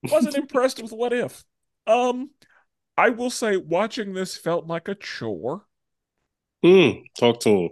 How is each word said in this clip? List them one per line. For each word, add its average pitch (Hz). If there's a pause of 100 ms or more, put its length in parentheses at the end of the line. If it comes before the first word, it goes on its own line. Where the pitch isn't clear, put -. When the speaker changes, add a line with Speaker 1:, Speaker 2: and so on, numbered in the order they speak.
(100)
Speaker 1:
wasn't 294
Speaker 2:
<laughs> -
Speaker 1:
impressed 262
with 226
What 233
If. 233 (420)
Um, 247 (680)
I 214
will 247
say 220
watching 190
this 185
felt 165
like 165
a 202
chore. 117 (960)
Speaker 2:
Hmm, 175 (280)
talk 117
to 113
him. 92